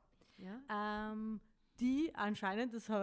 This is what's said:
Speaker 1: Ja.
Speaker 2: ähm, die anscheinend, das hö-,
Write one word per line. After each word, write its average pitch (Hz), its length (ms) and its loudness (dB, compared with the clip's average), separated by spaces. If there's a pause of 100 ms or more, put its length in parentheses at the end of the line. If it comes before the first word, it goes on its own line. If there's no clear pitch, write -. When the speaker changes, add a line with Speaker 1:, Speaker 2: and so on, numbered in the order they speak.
(360)
Speaker 1:
Ja. 214 760 -4
Speaker 2:
ähm, 220 280 -4 (380)
die 269 380 4
anscheinend, 214 580 0
das 220 140 -8
hö-, 214 40 0 (100)